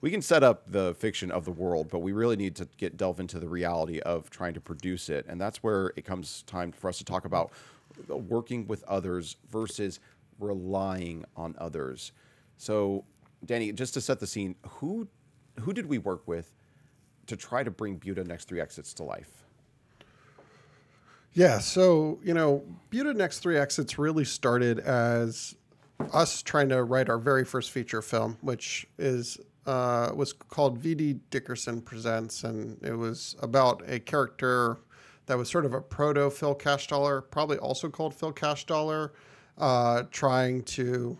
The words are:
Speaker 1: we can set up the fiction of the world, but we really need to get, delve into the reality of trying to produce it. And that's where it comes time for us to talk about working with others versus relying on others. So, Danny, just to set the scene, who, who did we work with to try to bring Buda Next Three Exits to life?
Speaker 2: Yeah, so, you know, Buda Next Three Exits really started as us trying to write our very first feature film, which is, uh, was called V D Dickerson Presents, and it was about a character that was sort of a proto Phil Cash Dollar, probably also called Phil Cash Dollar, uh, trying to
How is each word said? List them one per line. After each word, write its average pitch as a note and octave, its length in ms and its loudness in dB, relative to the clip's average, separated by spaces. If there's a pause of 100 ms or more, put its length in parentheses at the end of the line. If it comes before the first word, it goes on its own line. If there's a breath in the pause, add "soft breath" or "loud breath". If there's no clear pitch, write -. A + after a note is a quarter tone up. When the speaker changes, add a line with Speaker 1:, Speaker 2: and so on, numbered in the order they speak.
Speaker 1:
we D3 80 0
can G3+ 100 -2
set D#3 220 6
up A#2 280 6
the F#2 260 2
fiction G2 340 -4
of E2+ 160 -2
the F2+ 40 -6
world, E2+ 400 -2
but F2 100 -2
we F#2+ 120 -2
really A2+ 240 2
need G2 200 -2
to F2+ 200 -8
get, F2 220 -6
delve F#2 220 0
into F2 180 -8
the E2 100 -8
reality E2+ 520 -2
of E2 280 -2
trying F2 240 -6
to E2 80 -10
produce F2 480 -6
it. D2 200 -2
And F2 120 -8
that's G#2 220 -4
where G2 340 0
it D#2+ 80 -10
comes F2+ 380 -8
time F2 300 -6
for - 180 -4
us - 80 -8
to - 60 -12
talk F2+ 200 -4
about E2+ 280 0 (540 loud breath)
working A#2 600 -4
with G#2 180 -6
others F2+ 520 -4 (140)
versus G#2+ 480 -4 (400 soft breath)
relying F#2 880 -4 (100)
on E2 220 -8
others. C#2+ 560 -8 (460 soft breath)
So, G2+ 460 0 (420)
Danny, A#2 260 0
just A#2+ 220 -6
to C3 80 -4
set - 180 -2
the G2+ 60 -6
scene, F#2+ 300 -6 (120)
who, G3+ 400 -6 (520)
who D3 120 -4
did G3+ 140 -4
we C#3+ 100 0
work F#2+ 320 -4
with E2+ 240 -6 (760 soft breath)
to A2+ 80 -8
try B2 260 -4
to B2 80 -4
bring G2 260 -6
Buda F#2 280 -6
Next E2+ 220 -10
Three F2 140 -6
Exits - 340 -10
to E2 100 -10
life? - 340 -12 (2000 soft breath)
Speaker 2:
Yeah, D#3 260 8
so, E3 600 6
you E3+ 120 2
know, D3 280 6 (280)
Buda C#4 240 0
Next F#3+ 240 0
Three E3+ 180 2
Exits C#3+ 420 0
really D3+ 280 2
started A#2+ 540 2
as A#2 720 2 (580)
us D#3+ 300 4
trying D3 260 2
to B2+ 140 4
write B2+ 260 2
our A#2 80 2
very B2+ 300 4
first - 240 -4
feature A2+ 320 -4
film, A2+ 400 0
which - 440 -4 (120)
is, B2 420 -2 (240)
uh, B2 500 2
was C#3+ 200 -2
called C3+ 420 0
V D#3+ 180 -2
D D3 260 0 (100)
Dickerson A#2+ 500 -4
Presents, A2+ 640 -4
and A2 400 -6
it - 80 -4
was A#2 480 -4
about B2+ 480 4
a B2+ 100 -2
character B2 800 2 (480 loud breath)
that B2+ 140 2
was A#2+ 100 -2
sort E3+ 160 2
of B2+ 80 2
a C3 80 -2
proto C#3+ 480 2
Phil C#3+ 260 0
Cash C#3+ 340 0
Dollar, C#3+ 340 2
probably D3+ 340 0
also C3 320 -4
called D3+ 260 -4
Phil D#3 180 -6
Cash D3 340 -2
Dollar, D#3 480 0 (420 loud breath)
uh, A#2+ 540 4
trying B2+ 540 2
to B2 560 -2